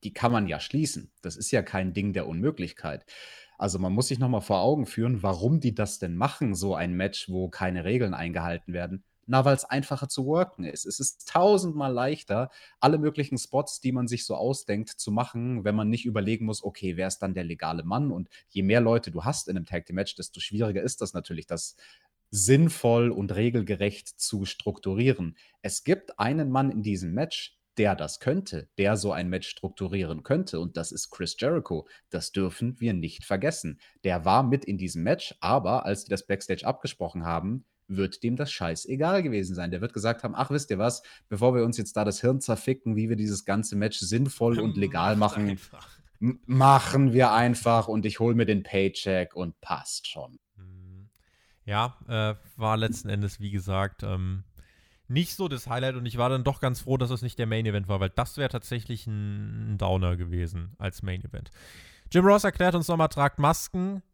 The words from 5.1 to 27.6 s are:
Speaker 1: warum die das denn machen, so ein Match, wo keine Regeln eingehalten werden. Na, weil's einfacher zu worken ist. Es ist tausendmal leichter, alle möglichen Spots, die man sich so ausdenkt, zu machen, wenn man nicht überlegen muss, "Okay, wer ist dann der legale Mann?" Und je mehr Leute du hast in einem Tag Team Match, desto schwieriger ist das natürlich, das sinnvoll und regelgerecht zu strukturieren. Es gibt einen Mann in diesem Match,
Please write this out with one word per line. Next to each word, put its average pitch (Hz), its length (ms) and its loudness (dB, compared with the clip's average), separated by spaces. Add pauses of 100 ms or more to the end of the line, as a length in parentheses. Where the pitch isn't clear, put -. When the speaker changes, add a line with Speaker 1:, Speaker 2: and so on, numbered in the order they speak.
Speaker 1:
warum 101 380 2
die 117 160 0
das 104 240 -4
denn 85 160 -4
machen, 113 400 -2
so 95 180 0
ein 87 200 -2
Match, 95 340 -4
wo 92 200 -2
keine 90 360 -4
Regeln 104 300 0
eingehalten 85 580 -6
werden. 87 320 -8 (200)
Na, 131 200 4
weil's 135 200 4
einfacher 135 440 -4
zu 131 180 -4
worken 170 380 0
ist. - 200 -8
Es - 140 -8
ist - 300 -6
tausendmal 175 640 4
leichter, 127 580 -2 (300)
alle 147 180 6
möglichen 147 400 -2
Spots, - 420 -4
die 127 120 0
man 123 160 0
sich 120 180 -6
so 107 80 -4
ausdenkt, 107 560 -2
zu - 220 -6
machen, 120 500 -2
wenn 104 140 2
man 107 120 2
nicht 113 160 0
überlegen 110 400 0
muss, 110 200 -4
"Okay, 92 320 -4
wer 92 100 -2
ist 95 140 -6
dann 95 120 -2
der 90 120 -4
legale 82 400 -6
Mann?" 123 260 0
Und 87 180 -6 (200)
je 95 160 -2
mehr 107 160 6
Leute 117 320 4
du 82 100 -6
hast 127 240 -4
in 95 100 -4
einem 87 80 -4
Tag 85 220 -6
Team 87 80 -10
Match, 95 220 -4
desto 87 240 -12
schwieriger 104 420 -2
ist 123 180 -4
das 101 140 -6
natürlich, 85 320 -8
das - 300 -8 (560)
sinnvoll 120 800 6
und 95 220 -2
regelgerecht 104 760 0
zu - 360 -4
strukturieren. 98 920 0 (240)
Es - 240 -6
gibt - 340 -2
einen 139 320 2
Mann 131 220 2
in 107 100 -2
diesem 92 300 -2
Match, - 440 -6 (200)